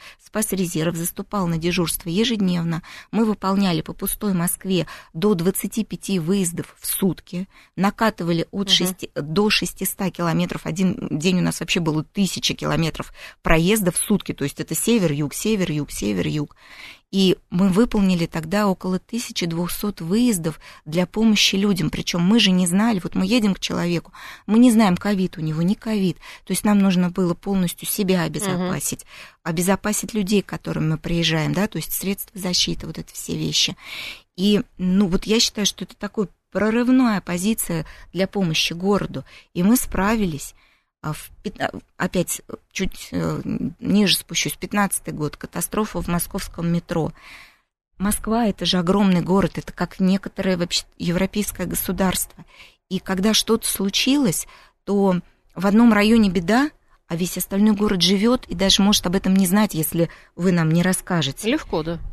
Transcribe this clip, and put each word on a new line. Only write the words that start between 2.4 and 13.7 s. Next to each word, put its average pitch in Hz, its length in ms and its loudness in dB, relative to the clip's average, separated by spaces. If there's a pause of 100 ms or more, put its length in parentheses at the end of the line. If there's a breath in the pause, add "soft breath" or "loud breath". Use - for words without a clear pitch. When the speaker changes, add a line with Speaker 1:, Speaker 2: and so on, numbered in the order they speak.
Speaker 1:
Мы 214 140 2
выполняли 196 560 0
по 170 140 -10
пустой 202 400 -4
Москве 175 520 -2 (280 loud breath)
до 196 200 2
двадцати 190 500 -2
пяти - 340 -4
выездов 170 600 -2
в - 80 -16
сутки, - 600 -4 (280 soft breath)
накатывали 180 760 0
от 196 160 -4
Speaker 2:
Мгм. - 100 2
Speaker 1:
шести 180 380 -4
до 165 340 0
шестисот 185 640 -4
километров. 170 540 -2
Один 175 440 -2
день 170 280 2
у 170 40 2
нас 165 180 -2
вообще 180 200 -2
было 156 240 0
тысяча - 500 -2
километров 151 600 -4 (280 loud breath)
проезда 175 480 4